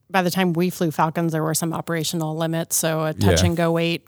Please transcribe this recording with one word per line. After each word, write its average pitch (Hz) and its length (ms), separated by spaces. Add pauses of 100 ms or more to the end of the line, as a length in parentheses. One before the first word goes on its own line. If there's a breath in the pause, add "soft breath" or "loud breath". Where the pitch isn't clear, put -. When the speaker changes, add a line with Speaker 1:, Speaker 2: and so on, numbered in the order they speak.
(100)
Speaker 1:
by 190 120
the 180 80
time 185 220
we 175 180
flew 170 200
Falcons, 165 420
there 156 100
were 160 120
some 165 180
operational 160 640
limits. 165 400
So 160 280
a 156 80
touch 98 280
Speaker 2:
Yeah. 92 60
Speaker 1:
and 170 100
go 165 160
weight 170 360